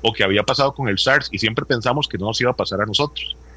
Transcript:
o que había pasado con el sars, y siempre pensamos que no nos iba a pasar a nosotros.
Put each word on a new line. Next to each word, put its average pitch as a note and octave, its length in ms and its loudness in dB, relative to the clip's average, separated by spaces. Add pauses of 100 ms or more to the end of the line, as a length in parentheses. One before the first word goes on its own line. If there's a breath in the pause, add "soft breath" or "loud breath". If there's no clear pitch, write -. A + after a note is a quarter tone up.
o A2+ 100 2
que G#2+ 100 0
había G2+ 200 2
pasado C3+ 320 2
con C3 120 -2
el G2 120 0
sars, C3+ 320 2
y G2 80 -6
siempre A2+ 260 -2
pensamos B2+ 420 0
que G2+ 120 -6
no G2 80 -2
nos A2+ 120 -4
iba B2 120 2
a B2+ 40 -2
pasar G2 240 -2
a G#2 60 2
nosotros. - 500 -2 (220 loud breath)